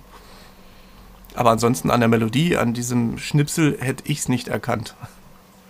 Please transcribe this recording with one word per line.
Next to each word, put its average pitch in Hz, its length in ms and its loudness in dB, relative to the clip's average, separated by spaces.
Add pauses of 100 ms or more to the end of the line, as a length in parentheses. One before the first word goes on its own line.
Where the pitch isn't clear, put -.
(1300)
Aber 120 160 2
ansonsten 117 400 2
an 120 120 4
der 113 80 4
Melodie, 117 460 2
an 117 200 0
diesem 120 420 -2
Schnipsel 147 640 0
hätte 127 240 -6
ich's - 240 -4
nicht 123 180 -2
erkannt. 110 460 -6 (760)